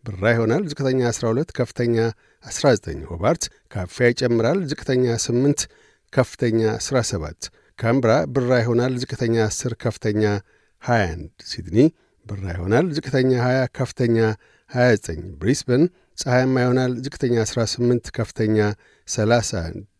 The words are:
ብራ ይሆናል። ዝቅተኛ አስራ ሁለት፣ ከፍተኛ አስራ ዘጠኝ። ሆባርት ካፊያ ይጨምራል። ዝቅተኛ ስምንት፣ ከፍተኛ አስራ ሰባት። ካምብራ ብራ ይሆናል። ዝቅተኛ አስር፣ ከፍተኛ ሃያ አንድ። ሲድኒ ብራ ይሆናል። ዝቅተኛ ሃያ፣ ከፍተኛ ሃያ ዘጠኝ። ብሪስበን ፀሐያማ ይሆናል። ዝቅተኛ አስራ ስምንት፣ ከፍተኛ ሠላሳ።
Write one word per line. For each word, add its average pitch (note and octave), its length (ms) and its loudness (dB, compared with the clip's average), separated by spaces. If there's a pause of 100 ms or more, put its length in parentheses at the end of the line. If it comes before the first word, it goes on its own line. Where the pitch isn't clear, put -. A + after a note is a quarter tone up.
ብራ F#2+ 260 -8
ይሆናል። A#2 360 2
ዝቅተኛ C3+ 400 -2
አስራ A#2+ 220 -2
ሁለት፣ A#2+ 240 0
ከፍተኛ A#2+ 440 -2 (500)
አስራ - 260 -6
ዘጠኝ። - 340 -2
ሆባርት F2 380 -2 (260)
ካፊያ G#2 380 -2
ይጨምራል። A#2+ 580 2
ዝቅተኛ C3 400 -2 (120)
ስምንት፣ C3 440 0 (520)
ከፍተኛ A#2 480 0 (100)
አስራ - 320 -4
ሰባት። D#2 380 -6 (380)
ካምብራ A#2 320 2 (140)
ብራ B2+ 320 0
ይሆናል። A#2+ 400 2
ዝቅተኛ A#2+ 460 -2
አስር፣ A2 320 -2
ከፍተኛ G#2+ 480 -2 (600)
ሃያ A#2 220 2
አንድ። D#2+ 260 -8 (140)
ሲድኒ E2+ 320 -4 (520)
ብራ F#2+ 200 -10
ይሆናል። F#2+ 440 0
ዝቅተኛ C3 460 0
ሃያ፣ B2+ 200 2 (140)
ከፍተኛ A#2+ 440 0 (520)
ሃያ B2 220 2
ዘጠኝ። E2 300 -2 (140)
ብሪስበን B2 480 2 (340)
ፀሐያማ C3 420 2
ይሆናል። B2+ 320 2 (100)
ዝቅተኛ C3 380 -2
አስራ A2 280 -2
ስምንት፣ A#2+ 440 0
ከፍተኛ A2 460 0 (500)
ሠላሳ። A2 440 2 (480)